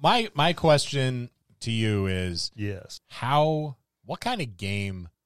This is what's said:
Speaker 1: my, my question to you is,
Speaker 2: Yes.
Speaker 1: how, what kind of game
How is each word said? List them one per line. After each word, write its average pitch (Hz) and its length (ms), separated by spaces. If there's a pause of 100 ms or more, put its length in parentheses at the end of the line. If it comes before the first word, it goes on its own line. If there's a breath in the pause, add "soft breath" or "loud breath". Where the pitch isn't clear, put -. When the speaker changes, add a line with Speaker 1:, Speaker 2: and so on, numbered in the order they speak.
Speaker 1:
my, 220 320
my 156 200
question 135 760 (320)
to 117 100
you 107 360
is, 92 480
Speaker 2:
Yes. 101 520
Speaker 1:
how, 151 680 (260)
what - 160
kind 233 220
of 107 160
game 98 520 (160)